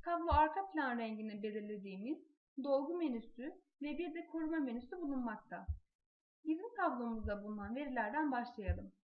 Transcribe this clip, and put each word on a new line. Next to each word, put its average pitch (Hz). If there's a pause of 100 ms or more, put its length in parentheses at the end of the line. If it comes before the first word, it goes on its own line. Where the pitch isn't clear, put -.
Tablo 339
arka 311
plan 262
rengini 214
belirlediğimiz 208 (460)
dolgu 277
menüsü 285 (200)
ve 294
bir 320
de 339
koruma 320
menüsü 262
bulunmakta. 233 (760)
Bizim 370
tablomuzda 226
bulunan 208
verilerden 269
başlayalım. 226 (120)